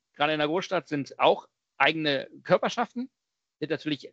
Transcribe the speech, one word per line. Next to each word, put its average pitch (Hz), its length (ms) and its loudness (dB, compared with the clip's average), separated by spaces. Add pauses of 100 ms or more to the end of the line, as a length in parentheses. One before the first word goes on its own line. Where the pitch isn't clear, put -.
(140)
gerade 147 180 0
in 156 60 0
der 151 100 0
Großstadt, 175 400 -2
sind 143 300 -6
auch - 300 2 (280)
eigene 147 520 0 (140)
Körperschaften, 240 680 -2 (500)
sind 147 100 -6
natürlich 151 420 -6